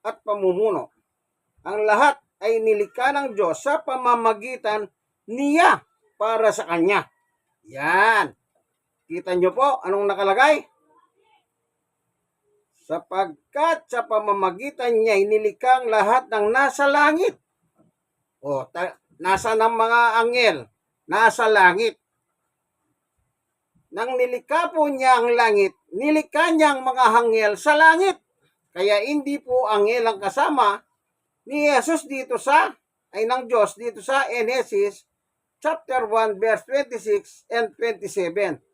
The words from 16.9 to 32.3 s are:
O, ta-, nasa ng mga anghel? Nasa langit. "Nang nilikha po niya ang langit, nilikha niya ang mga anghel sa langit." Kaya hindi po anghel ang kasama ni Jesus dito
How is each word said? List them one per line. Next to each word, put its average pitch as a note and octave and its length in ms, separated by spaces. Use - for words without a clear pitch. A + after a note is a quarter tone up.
O, C3+ 240
ta-, F3 320
nasa F#3+ 320
ng A3 160
mga A3+ 300
anghel? A#3 400
Nasa G#3+ 400
langit. G#3 560
"Nang B3 240
nilikha C#4 560
po D4+ 160
niya B3+ 320
ang A#3+ 80
langit, G#3+ 480
nilikha D4+ 560
niya D#4 240
ang C4 80
mga B3 400
anghel A3 320
sa D4 240
langit." E4 400
Kaya G3+ 320
hindi C#4+ 320
po B3+ 320
anghel G#3+ 400
ang G#3 80
kasama G#3+ 640
ni D4 240
Jesus D4 400
dito C4 320